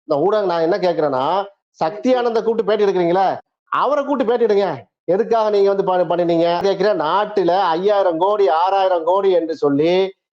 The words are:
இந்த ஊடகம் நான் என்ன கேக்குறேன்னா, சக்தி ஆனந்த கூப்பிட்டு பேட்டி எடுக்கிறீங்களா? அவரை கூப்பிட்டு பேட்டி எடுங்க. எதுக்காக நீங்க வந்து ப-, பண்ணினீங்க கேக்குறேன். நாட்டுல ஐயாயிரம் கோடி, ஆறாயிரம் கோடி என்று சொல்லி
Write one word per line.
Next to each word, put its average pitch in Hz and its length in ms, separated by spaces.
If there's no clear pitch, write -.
இந்த 151 240
ஊடகம் 208 160
நான் 170 280
என்ன 208 40
கேக்குறேன்னா, 160 680
சக்தி 175 440
ஆனந்த 233 280
கூப்பிட்டு 214 340
பேட்டி 208 80
எடுக்கிறீங்களா? 180 540
அவரை 262 360
கூப்பிட்டு 247 320
பேட்டி 226 180
எடுங்க. 190 220
எதுக்காக 214 460
நீங்க 202 220
வந்து 196 120
ப-, 175 320
பண்ணினீங்க 170 280
கேக்குறேன். 175 600
நாட்டுல 175 440
ஐயாயிரம் 185 720
கோடி, 196 300
ஆறாயிரம் 185 560
கோடி 190 260
என்று 165 260
சொல்லி 170 600